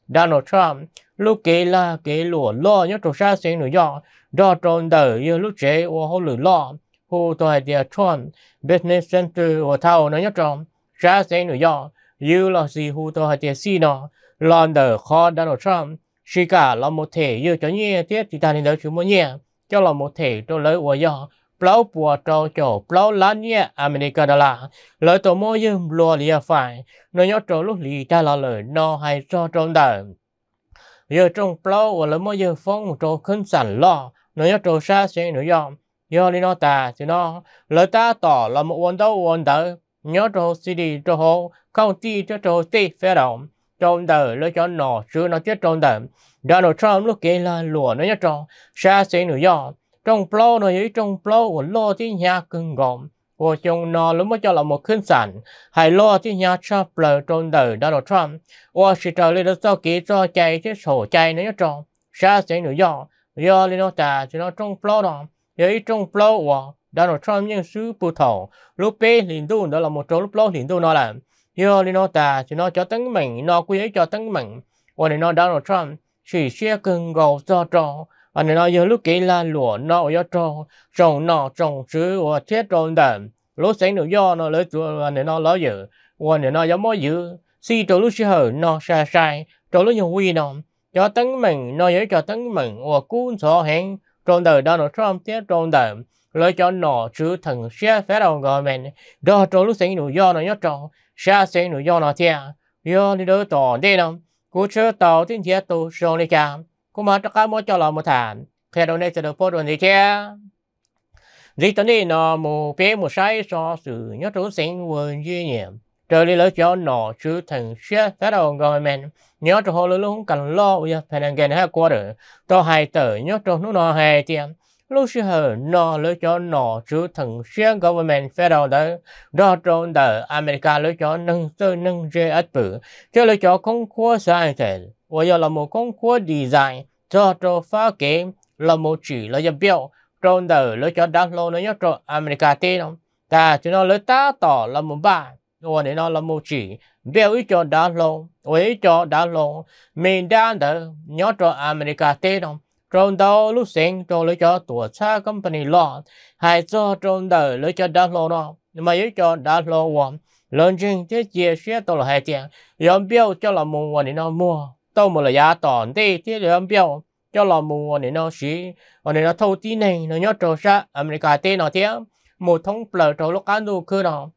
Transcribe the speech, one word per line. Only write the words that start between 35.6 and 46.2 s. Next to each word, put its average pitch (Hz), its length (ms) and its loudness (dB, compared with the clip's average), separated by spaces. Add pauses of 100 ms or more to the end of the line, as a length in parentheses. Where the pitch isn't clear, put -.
Giờ 180 200 4
đi 180 100 -2
nó 185 140 0
ta, 139 440 0
thì 147 60 -10
nó. 170 380 -2 (260)
Lời 170 180 4
ta 226 260 2
tỏ 135 380 2
là 139 120 0
một 165 200 -6
ôn 180 140 0
đâu 202 300 0
ôn 165 180 0
tới. 160 300 0 (280)
Nhớ 185 320 0
trâu 170 200 0
C 165 100 -20
D 175 160 -6 (240)
trâu 175 120 0
hô. 170 340 2 (220)
Không 214 280 0
ti 214 220 -6
cho 208 160 -8
trâu 175 240 0
ti 180 280 0 (100)
phê 185 140 2
động. 127 340 0 (320)
Trâu 175 180 4
đời, 151 380 2
lời 160 140 -4
cho 170 160 -2
nó, 135 360 -4 (120)
chứ 165 160 -2
nó 160 80 -2
chết 208 220 -6
trâu 160 160 0
đời. 131 240 2 (420)